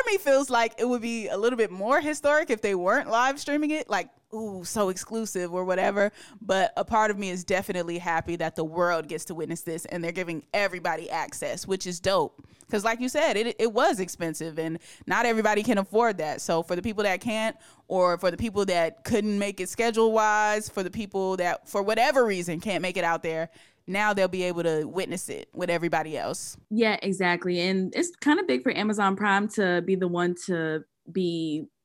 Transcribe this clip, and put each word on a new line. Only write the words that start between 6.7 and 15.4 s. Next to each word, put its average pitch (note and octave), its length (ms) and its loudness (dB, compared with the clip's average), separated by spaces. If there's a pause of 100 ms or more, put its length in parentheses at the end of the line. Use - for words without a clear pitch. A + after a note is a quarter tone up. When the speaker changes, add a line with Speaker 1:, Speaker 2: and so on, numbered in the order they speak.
Speaker 1:
a G3 80 0
part G#3+ 260 4
of G3+ 80 -4
me G3 120 -4
is F3+ 140 -6
definitely F3+ 540 -2
happy E3+ 380 -2
that E3 200 -4
the D#3+ 80 -2
world E3 440 0
gets D#3 180 -8
to F3+ 80 -10
witness D#3+ 280 -6
this E3 240 -8
and F3 160 -6
they're E3 100 -4
giving E3+ 400 -6
everybody F3 580 -2
access, D#3 560 -6
which F#3+ 200 -4
is F3 140 -6
dope. F#3 400 0 (300)
'Cause G3+ 140 0
like A3+ 160 0
you B3+ 80 -2
said, D4 280 2
it, A#3 220 0
it A3+ 140 2
was B3+ 280 4
expensive E3 580 -6
and D#3+ 200 -4 (280)
not A3 200 2
everybody G#3+ 360 2